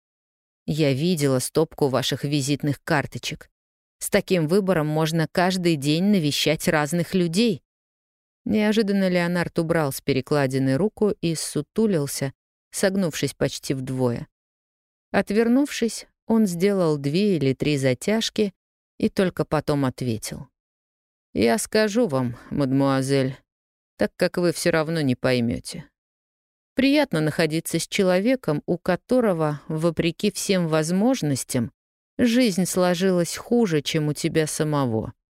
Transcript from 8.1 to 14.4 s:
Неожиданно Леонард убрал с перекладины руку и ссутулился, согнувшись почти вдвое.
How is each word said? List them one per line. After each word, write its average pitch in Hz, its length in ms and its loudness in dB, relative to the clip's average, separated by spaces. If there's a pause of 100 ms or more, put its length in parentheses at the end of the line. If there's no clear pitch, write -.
Неожиданно 208 640 2
Леонард 175 520 0
убрал 160 320 0
с - 100 -10
перекладины 135 720 0
руку 202 360 0 (100)
и 165 140 -2
ссутулился, 151 960 -2 (380)
согнувшись 185 640 -2
почти - 400 -4
вдвое. 127 520 -2 (840)